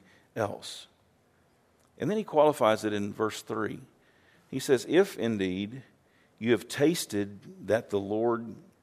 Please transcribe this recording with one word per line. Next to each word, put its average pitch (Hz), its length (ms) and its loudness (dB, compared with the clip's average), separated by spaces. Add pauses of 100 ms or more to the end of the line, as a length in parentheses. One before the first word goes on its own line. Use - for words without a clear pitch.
(360)
else. - 500 -6 (1120)
And 135 140 -4
then 214 80 -2
he 214 40 -2
qualifies 127 640 4
it 104 80 -2
in 101 180 -4
verse 104 300 -4
three. 107 380 -6 (720)
He 135 80 -6
says, 127 280 2
"If 190 300 4
indeed 104 640 -2 (560)
you 113 140 2
have 110 160 2
tasted 104 720 -2 (260)
that 107 240 0
the 101 100 0
Lord 113 540 -2 (300)